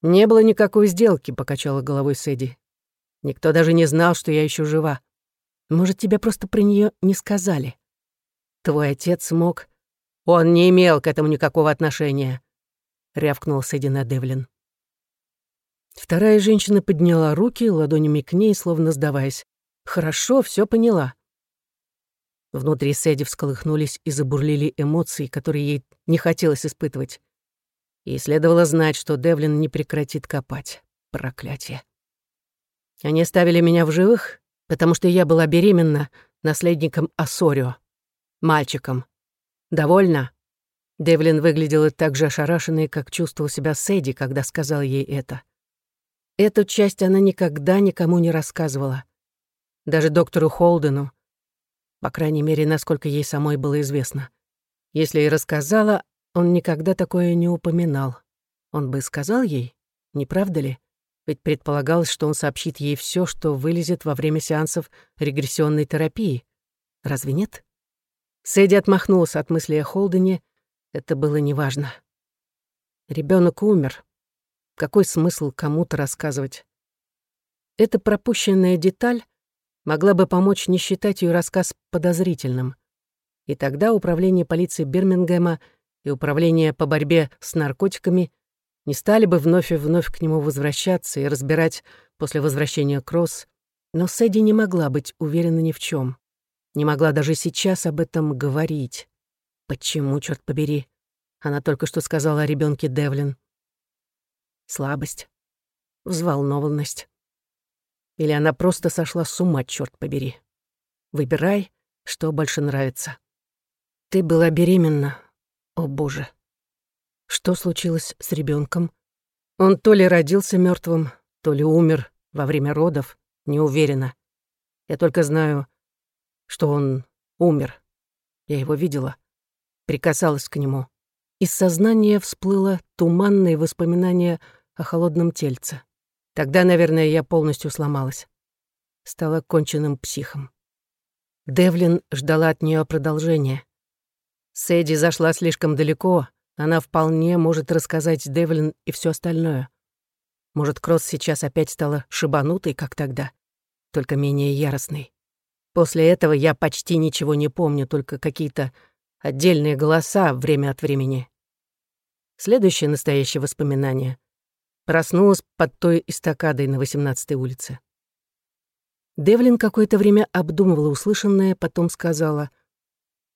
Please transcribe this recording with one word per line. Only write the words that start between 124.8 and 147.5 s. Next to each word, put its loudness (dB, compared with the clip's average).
Я -6
только 2
знаю, 0
что -4
он -2
умер. 0
Я -4
его -2
видела. -4
Прикасалась -2
к -12
нему. -4
Из -2
сознания 2
всплыло -2
туманное 2
воспоминание 0
о -8
холодном 0
тельце. -8
Тогда, 2
наверное, 4
я 2
полностью -2
сломалась. -6
Стала -4
конченным -2
психом. -12
Девлин 2
ждала 0
от -2
нее 0
продолжения. -2
Сэдди 0
зашла 2
слишком -2
далеко. 0
Она 0
вполне 0
может 0